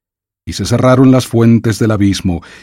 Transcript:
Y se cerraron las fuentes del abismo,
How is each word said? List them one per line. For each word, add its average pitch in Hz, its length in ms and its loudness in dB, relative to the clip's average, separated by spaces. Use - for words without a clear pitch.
Y - 80 -12
se 104 100 -6
cerraron 127 460 2
las 127 160 2
fuentes 113 520 0
del 110 120 -2
abismo, 95 500 -2